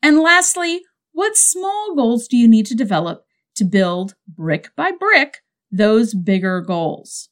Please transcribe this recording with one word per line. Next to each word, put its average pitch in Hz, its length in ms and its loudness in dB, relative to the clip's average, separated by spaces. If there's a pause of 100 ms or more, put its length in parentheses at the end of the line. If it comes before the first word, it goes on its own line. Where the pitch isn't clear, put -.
And 302 180 6
lastly, 349 600 0 (300)
what 415 240 -2
small 392 580 -2
goals 233 340 -2
do 254 80 0
you 233 120 6
need 220 180 6
to 254 80 -8
develop 180 500 -4 (320)
to 208 80 -2
build 185 500 -2 (120)
brick 160 500 -8
by 349 160 -4
brick 359 460 0 (320)
those 214 440 2
bigger 185 460 -2
goals? - 720 -8